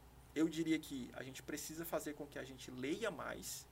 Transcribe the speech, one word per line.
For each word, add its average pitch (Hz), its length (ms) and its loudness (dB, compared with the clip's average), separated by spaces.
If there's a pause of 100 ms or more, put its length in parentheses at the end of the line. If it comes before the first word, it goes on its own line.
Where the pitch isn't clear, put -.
(340)
eu 160 160 8
diria 160 300 4
que 131 340 -4
a - 100 -4
gente 131 200 -8
precisa 156 420 -4
fazer 156 280 0
com 147 120 -6
que 143 140 -6
a 131 40 -2
gente 131 280 -10
leia 147 400 0
mais, 120 600 -4